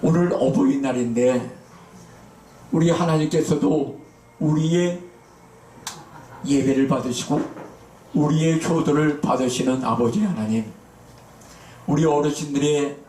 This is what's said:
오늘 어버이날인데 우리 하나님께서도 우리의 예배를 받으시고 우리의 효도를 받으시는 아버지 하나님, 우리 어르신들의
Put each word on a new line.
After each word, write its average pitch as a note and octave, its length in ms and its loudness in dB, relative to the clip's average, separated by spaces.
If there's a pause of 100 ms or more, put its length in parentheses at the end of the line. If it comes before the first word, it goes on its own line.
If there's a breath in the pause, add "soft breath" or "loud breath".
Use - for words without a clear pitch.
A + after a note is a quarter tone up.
오늘 E3+ 280 2
어버이날인데 B2 1200 2 (1200)
우리 E3 200 4
하나님께서도 D#3 1080 0 (400)
우리의 E3 640 0 (1400)
예배를 C3+ 420 2
받으시고 B2+ 540 -2 (720)
우리의 D#3 500 2
효도를 D3+ 560 0
받으시는 B2+ 640 -2
아버지 A#2 400 0
하나님, A2+ 480 -2 (1160 loud breath)
우리 D#3 180 2
어르신들의 D3 920 0 (120)